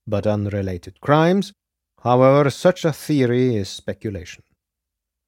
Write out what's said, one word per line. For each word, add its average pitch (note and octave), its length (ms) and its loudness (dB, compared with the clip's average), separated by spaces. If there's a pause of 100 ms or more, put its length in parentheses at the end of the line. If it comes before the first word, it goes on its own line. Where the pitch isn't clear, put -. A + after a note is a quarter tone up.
but G#2 220 -4
unrelated G2+ 760 -4
crimes. E3+ 520 2 (500)
However, C3+ 460 4
such - 360 0
a D3+ 80 0
theory B2+ 640 0
is G2 140 -4
speculation. - 760 -12 (840)